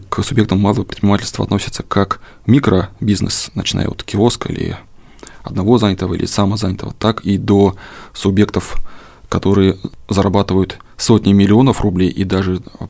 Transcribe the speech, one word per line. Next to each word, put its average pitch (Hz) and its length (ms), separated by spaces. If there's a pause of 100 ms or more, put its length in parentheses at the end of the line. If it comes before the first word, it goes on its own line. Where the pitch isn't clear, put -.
к - 140
субъектам 104 360
малого 101 240
предпринимательства - 600
относятся - 400
как - 380 (240)
микробизнес, 104 1080
начиная - 320
от - 160
киоска - 460
или - 280 (680)
одного 98 340
занятого, 95 360
или 82 120
самозанятого, 101 680
так - 280
и 101 160
до 101 380 (380)
субъектов, 98 640 (500)
которые 95 500 (320)
зарабатывают 95 680 (200)
сотни 104 360
миллионов 104 480
рублей 92 280
и - 140
даже 92 380 (280)